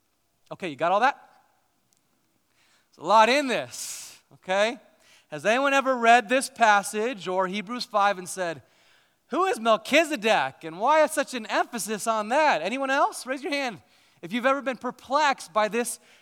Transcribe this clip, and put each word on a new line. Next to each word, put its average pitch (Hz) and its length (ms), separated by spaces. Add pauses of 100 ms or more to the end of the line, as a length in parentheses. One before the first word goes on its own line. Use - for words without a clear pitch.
(500)
Okay, 165 180
you 139 80
got 165 140
all 202 100
that? 262 160 (1800)
There's - 80
a 165 40
lot 220 200
in 277 180
this, - 720 (160)
okay? 202 460 (500)
Has 151 160
anyone 269 260
ever 262 240
read 233 320
this 262 220
passage 214 760
or 185 200
Hebrews 208 400
five 202 320
and 180 100
said, 170 340 (680)
"Who 359 180
is 370 120
Melchizedek 220 1040
and 165 160
why 294 240
is 294 80
such 269 220
an 220 140
emphasis 220 600
on 220 220
that?" 262 320
Anyone 262 300
else? 320 340
Raise 254 180
your 320 80
hand 254 300 (400)
if 175 100
you've 226 140
ever 269 160
been 247 160
perplexed 269 800
by 214 140
this 233 300 (240)